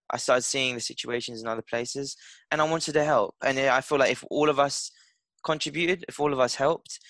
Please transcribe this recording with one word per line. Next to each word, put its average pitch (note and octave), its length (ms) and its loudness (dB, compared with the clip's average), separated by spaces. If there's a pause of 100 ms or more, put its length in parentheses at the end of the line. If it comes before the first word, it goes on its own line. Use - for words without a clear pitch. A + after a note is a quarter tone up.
(100)
I A#2+ 60 -4
started B2+ 260 2
seeing C3 320 -2
the A#2 60 -8
situations A#2+ 600 -8
in A#2 40 -10
other A2+ 160 -4
places, C3+ 540 -6 (340)
and D3+ 100 0
I D#3 80 2
wanted D#3+ 260 -2
to D3+ 100 4
help. C3 400 2
And C3+ 160 2
I C3 220 4
feel D3 160 0
like B2 120 6
if - 200 -4
all D3 200 4
of C#3 80 2
us C#3+ 320 0 (540)
contributed, E3 640 -2
if - 100 -12
all D3 140 2
of C3 80 0
us B2 160 2
helped, - 420 -2 (100)